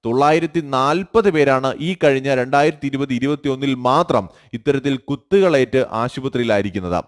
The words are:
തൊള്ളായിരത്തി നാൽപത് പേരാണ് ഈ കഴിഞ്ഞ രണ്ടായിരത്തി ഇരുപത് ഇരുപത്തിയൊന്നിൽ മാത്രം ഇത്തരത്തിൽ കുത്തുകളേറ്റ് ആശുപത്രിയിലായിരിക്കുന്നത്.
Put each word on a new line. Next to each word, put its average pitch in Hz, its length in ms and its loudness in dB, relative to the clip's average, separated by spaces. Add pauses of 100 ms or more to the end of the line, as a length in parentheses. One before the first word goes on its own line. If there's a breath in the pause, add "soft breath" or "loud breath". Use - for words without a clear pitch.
തൊള്ളായിരത്തി 156 540 2
നാൽപത് 156 680 0
പേരാണ് 135 480 2
ഈ 175 260 -4
കഴിഞ്ഞ 135 300 2
രണ്ടായിരത്തി 143 520 0
ഇരുപത് 135 260 -4
ഇരുപത്തിയൊന്നിൽ 135 640 -2
മാത്രം 123 540 0 (240 soft breath)
ഇത്തരത്തിൽ 139 440 -2
കുത്തുകളേറ്റ് 135 920 0
ആശുപത്രിയിലായിരിക്കുന്നത്. 107 1160 -2